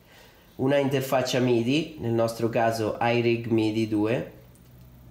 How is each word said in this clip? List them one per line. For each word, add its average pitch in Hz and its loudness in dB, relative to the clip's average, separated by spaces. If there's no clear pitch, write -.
una 139 0
interfaccia 135 0
midi, 123 0
nel 117 -2
nostro 113 0
caso 110 0
iRig 117 0
midi 110 0
due, 110 -2